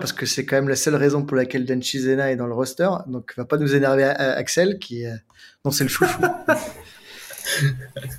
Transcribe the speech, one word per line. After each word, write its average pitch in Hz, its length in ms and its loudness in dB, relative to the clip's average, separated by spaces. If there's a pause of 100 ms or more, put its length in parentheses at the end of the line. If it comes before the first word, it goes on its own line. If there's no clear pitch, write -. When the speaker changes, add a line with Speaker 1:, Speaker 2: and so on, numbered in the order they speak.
Speaker 1:
parce - 140 -6
que - 100 -6
c'est 123 220 -4
quand 135 100 2
même 139 140 2
la 131 60 2
seule 147 200 2
raison 143 280 4
pour 139 120 -2
laquelle 127 300 0
Dan 127 160 0
Chisena 135 500 0
est 127 40 0
dans 120 100 -4
le 120 80 -4
roster, 131 340 0 (180)
donc 127 300 -10
va 123 80 -6
pas 151 140 0
nous 143 160 2
énerver 135 300 6
à, 139 80 4
à 139 180 0
Axel, 180 480 0
qui, 120 280 -10
euh... 113 60 -8 (540)
non, 139 40 2
c'est 143 140 0
le 131 60 0
chouchou. - 320 2
Speaker 2:
<laughs> - 0 - (2000)